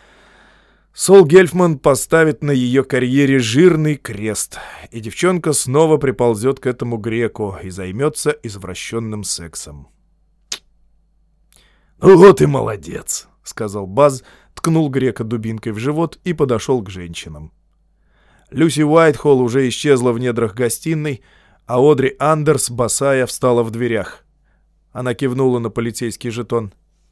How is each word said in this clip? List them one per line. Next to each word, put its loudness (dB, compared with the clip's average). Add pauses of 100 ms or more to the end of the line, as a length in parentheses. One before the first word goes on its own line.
(960)
Сол 6
Гельфман 4
поставит 2
на -2
её 2
карьере 2
жирный 2
крест, -8 (320)
и -14
девчонка -2
снова 2
приползёт 0
к -8
этому -4
греку -4
и -12
займётся -4
извращённым -10
сексом. -12 (2000)
«Ну 8
вот 8
и 4
молодец», — -6 (160)
сказал -8
Базз, 2 (320)
ткнул 0
грека -2
дубинкой -6
в -12
живот -4
и -4
подошёл 0
к -14
женщинам. -16 (1000)
Люси 0
Уайтхолл 4
уже 0
исчезла 0
в -6
недрах -2
гостиной, -4 (420)
а -2
Одри 4
Андерс, 0
босая, 0
встала 0
в -6
дверях. -6 (680)
Она -6
кивнула 0
на -6
полицейский -8
жетон. -6 (380)